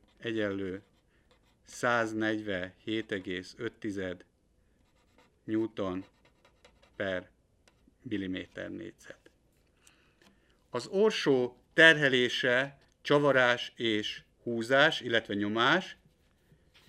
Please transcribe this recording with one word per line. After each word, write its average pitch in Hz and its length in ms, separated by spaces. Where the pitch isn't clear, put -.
egyenlő 101 640
száznegyvenhét 110 1500
egész 92 460
öt 117 140
tized 95 520
Newton 107 600
per 95 340
milliméter 95 680
négyzet. - 600
Az 120 160
orsó 165 720
terhelése 135 1080
csavarás 131 760
és 107 460
húzás, 123 580
illetve 113 340
nyomás, 117 600